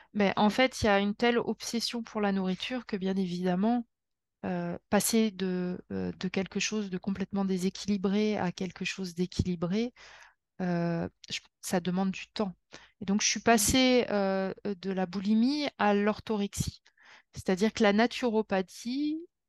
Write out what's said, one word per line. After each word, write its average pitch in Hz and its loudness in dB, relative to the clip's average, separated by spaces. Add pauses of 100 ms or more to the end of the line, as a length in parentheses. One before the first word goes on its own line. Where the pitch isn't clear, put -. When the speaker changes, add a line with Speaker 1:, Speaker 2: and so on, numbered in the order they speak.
(140)
Speaker 1:
Mais 202 4
en 208 4
Speaker 2:
Ouais. - 6
Speaker 1:
fait, 254 0
il 226 2
y - 4
a 196 6
une 208 0
telle 240 2
obsession - -4
pour 220 -6
la 202 2
nourriture 196 -4
que, 220 -4
bien 190 -2
évidemment, 185 0 (580)
euh, 175 -4 (120)
passer 220 4
de, 180 -4 (120)
euh, 185 -4
de 185 -4
quelque 190 -4
chose 208 -4
de 185 -6
complètement 196 -4
déséquilibré 196 0
à 180 -2
quelque 185 -8
chose 180 -8
d'équilibré, 180 -2 (680)
euh, 170 -2 (220)
je, - -8 (200)
ça 185 -2
demande 185 0
du - -10
temps. 202 -4 (460)
Et 208 -10
donc, 202 2
je - 2
suis - 0
Speaker 2:
Mm. - -20
Speaker 1:
passée, 247 6
euh, 190 0 (120)
de 196 -6
la 185 0
boulimie 220 2 (120)
à 208 4
l'orthorexie. 202 -2 (520)
C'est-à-dire 196 0
que - 0
la 202 6
naturopathie, 240 0 (220)